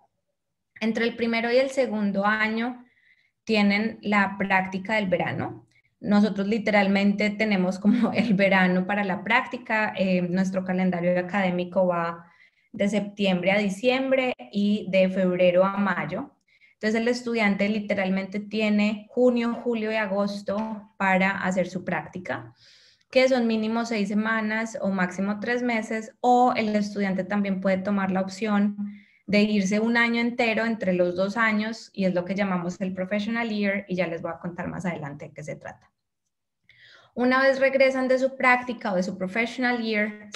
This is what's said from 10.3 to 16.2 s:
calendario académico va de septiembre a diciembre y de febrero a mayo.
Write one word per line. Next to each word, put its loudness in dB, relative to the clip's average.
calendario 0
académico 0
va -2
de -2
septiembre 0
a 2
diciembre 0
y 0
de 4
febrero 4
a 0
mayo. -2